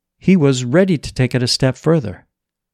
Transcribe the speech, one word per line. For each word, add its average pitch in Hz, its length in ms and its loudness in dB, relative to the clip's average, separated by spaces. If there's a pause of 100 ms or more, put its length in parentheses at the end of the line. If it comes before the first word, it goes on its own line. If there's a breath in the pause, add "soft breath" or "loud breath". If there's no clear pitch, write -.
(180)
He 185 200 2
was 139 260 2
ready 170 340 0
to - 160 -14
take 127 220 -2
it 123 80 -2
a 123 40 -2
step 131 280 -2
further. 143 500 -4 (480)